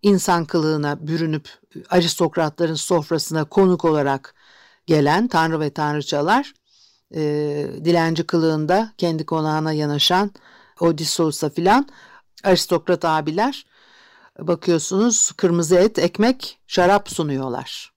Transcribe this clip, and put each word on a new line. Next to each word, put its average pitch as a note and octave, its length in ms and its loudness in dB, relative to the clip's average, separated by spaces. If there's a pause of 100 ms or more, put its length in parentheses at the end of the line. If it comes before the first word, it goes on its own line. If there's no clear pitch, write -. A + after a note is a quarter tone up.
İnsan F3+ 440 2
kılığına D#3 640 -2
bürünüp D#3+ 420 -4 (400)
aristokratların E3 840 0
sofrasına D#3+ 680 -2
konuk F3+ 420 2
olarak C#3 500 0 (500)
gelen D#3 420 2
tanrı D#3+ 320 0
ve D3+ 100 -2
tanrıçalar, D3+ 840 -2 (640)
e, D#3+ 60 -6 (640)
dilenci E3 380 2
kılığında D#3+ 760 0
kendi D#3+ 280 -2
konağına D#3 480 -2
yanaşan D3+ 580 0 (480)
Odysseus'a D#3+ 720 0
filan G3+ 380 2 (560)
aristokrat F3 600 0
abiler, D#3+ 600 -2 (760)
bakıyorsunuz F3 920 0
kırmızı E3+ 440 2
et, G3+ 240 4
ekmek, G#3 680 0
şarap G3 420 2
sunuyorlar. C3+ 880 -6